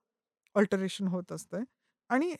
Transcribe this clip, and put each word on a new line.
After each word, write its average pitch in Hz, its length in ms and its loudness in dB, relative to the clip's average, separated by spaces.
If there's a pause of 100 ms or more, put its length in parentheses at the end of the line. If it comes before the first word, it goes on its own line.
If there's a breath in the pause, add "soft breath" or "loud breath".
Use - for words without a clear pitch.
(560)
अल्टरेशन 196 520 2
होत 180 240 -2
असतंय. 165 300 -8 (480)
आणि 302 300 2